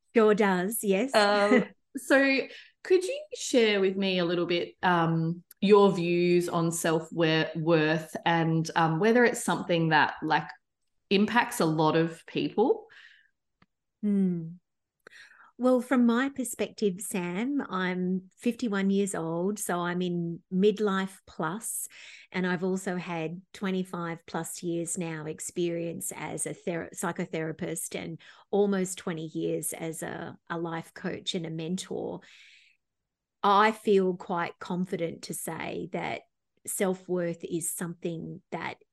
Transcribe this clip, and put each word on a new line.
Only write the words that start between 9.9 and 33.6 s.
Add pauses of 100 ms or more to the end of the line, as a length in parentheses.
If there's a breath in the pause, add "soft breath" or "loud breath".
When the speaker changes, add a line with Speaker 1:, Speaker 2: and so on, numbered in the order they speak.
Speaker 2:
like, (640)
impacts
a
lot
of
people? (1200 soft breath)
Speaker 1:
Hmm. (1080 loud breath)
Well,
from
my
perspective,
Sam,
I'm
fifty-one
years
old,
so
I'm
in (120)
midlife
plus, (440 loud breath)
and
I've
also
had (140)
twenty-five
plus
years
now
experience
as
a
thera-,
psychotherapist
and (320 loud breath)
almost
twenty
years
as
a, (140)
a
life
coach
and
a
mentor. (1200 soft breath)
I